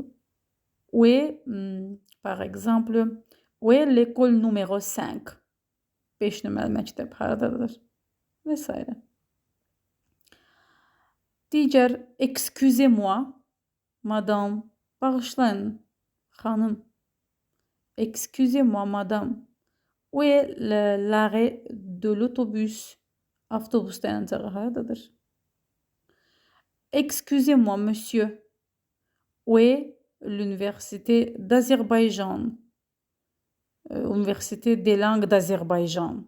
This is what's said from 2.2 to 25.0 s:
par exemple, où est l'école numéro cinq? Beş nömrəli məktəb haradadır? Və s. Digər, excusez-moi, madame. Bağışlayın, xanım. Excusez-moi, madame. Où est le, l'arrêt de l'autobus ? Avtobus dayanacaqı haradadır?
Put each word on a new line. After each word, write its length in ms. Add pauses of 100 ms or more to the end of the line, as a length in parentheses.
par 200
exemple, 800 (380)
où 120
est 140
l'école 560
numéro 380
cinq? 500 (920)
Beş 240
nömrəli 300
məktəb 420
haradadır? 560 (720)
Və 120
s. 300 (2750)
Digər, 460 (220)
excusez-moi, 1120 (720)
madame. 600 (380)
Bağışlayın, 800 (600)
xanım. 420 (1120)
Excusez-moi, 880
madame. 640 (640)
Où 100
est 360
le, 500
l'arrêt 640
de 400
l'autobus ? 880 (520)
Avtobus 520
dayanacaqı 440
haradadır? 680 (1800)